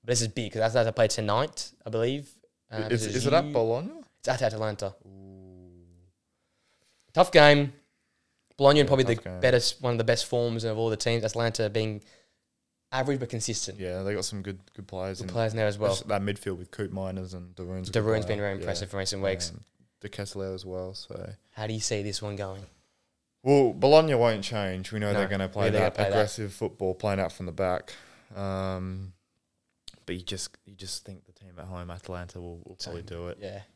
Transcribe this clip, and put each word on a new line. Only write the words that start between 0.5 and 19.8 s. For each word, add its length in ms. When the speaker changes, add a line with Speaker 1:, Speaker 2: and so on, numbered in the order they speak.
Speaker 1:
'cause 100
Atalanta 300
play 160
tonight, 640
I 40
believe. 400
Uh, 220
Speaker 2:
Is, 140
Speaker 1:
this 100
Speaker 2:
is 120
it 60
at 120
Speaker 1:
you 80
Speaker 2:
Bologna? 380
Speaker 1:
It's 80
at 140
Atalanta. 520
Speaker 2:
Ooh. 800
Speaker 1:
Tough 180
game. 400
Bologna 220
Speaker 2:
Yeah, 80
Speaker 1:
probably 180
the 100
Speaker 2:
tough 100
game. 140
Speaker 1:
better, 200
one 120
of 40
the 60
best 220
forms 380
of 140
all 120
the 80
teams. 260
Atalanta 460
being 320
average 280
but 100
consistent. 500
Speaker 2:
Yeah, 240
they 100
got 120
some 160
good, 180
good 140
players 320
Speaker 1:
Good 100
Speaker 2:
in 40
Speaker 1:
players 200
there 140
as 100
well. 180
Speaker 2:
that 140
midfield 360
with 140
Koopmeiners 640
and 220
De 80
Bruyne's 260
a 20
Speaker 1:
De 80
Speaker 2:
good 60
Speaker 1:
Bruyne's 200
Speaker 2:
player. 120
Speaker 1:
been 40
very 120
Speaker 2:
Yeah. 60
Speaker 1:
impressive 340
in 60
recent 240
weeks. 280
Speaker 2:
Um, 120